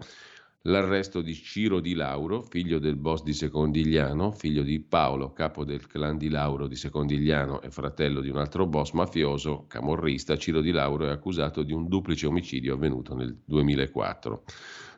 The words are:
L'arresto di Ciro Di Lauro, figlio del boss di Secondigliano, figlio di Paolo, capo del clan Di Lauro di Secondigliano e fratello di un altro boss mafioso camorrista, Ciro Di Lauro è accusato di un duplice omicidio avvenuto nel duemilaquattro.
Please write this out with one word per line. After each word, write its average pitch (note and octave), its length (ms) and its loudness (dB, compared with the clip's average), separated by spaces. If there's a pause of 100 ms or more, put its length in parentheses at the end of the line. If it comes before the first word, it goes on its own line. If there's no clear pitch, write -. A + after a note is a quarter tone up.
(640)
L'arresto F#2+ 580 2
di E2 120 -6
Ciro F#2+ 460 0
Di E2+ 140 -2
Lauro, D#2 480 -2
figlio E2+ 360 -2
del D2+ 160 2
boss D#2 280 0
di D2+ 100 -2
Secondigliano, D2+ 1000 2
figlio D2+ 320 0
di D2 160 0
Paolo, C#2 540 2
capo D2+ 320 -4
del C#2+ 220 -6
clan D2+ 320 -2
Di D2+ 100 -2
Lauro D2 380 0
di C2 100 -8
Secondigliano C#2+ 840 0
e - 80 -12
fratello C#2+ 500 -2
di C2+ 80 -4
un C2+ 80 -4
altro D2+ 300 0
boss D2+ 260 0
mafioso D2 760 0
camorrista, D2 680 0
Ciro D#2 240 0
Di D#2 100 2
Lauro D2 360 2
è C#2+ 40 0
accusato D2+ 520 -2
di D2+ 100 -2
un D#2+ 160 -2
duplice F2+ 380 0
omicidio C2+ 480 0
avvenuto C2+ 420 -2
nel B1 260 -4
duemilaquattro. C2+ 1040 0 (540)